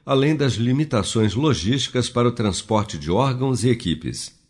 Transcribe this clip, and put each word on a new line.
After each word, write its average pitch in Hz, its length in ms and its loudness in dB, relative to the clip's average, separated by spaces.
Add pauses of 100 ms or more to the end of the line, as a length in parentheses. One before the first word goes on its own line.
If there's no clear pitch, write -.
além 139 300 2
das 135 200 0
limitações 117 760 0
logísticas 123 760 0
para 120 180 2
o 117 40 -2
transporte 104 680 -2
de 73 120 -4
órgãos 127 540 0
e 127 60 4
equipes. - 640 -4 (160)